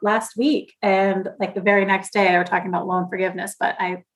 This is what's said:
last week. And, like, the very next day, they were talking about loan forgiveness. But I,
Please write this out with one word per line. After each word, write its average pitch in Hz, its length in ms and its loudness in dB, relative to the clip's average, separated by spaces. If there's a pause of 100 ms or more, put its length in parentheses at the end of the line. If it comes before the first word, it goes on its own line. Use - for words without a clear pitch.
last 220 340 0
week. 262 460 0
And, 190 440 2 (120)
like, 190 160 -4
the 196 60 -6
very 202 220 4
next 190 300 -2
day, 202 140 4
they 180 100 4
were 180 60 2
talking 185 260 -2
about 175 160 -2
loan 180 240 -2
forgiveness. 185 500 -4
But - 200 0
I, 180 240 -4 (120)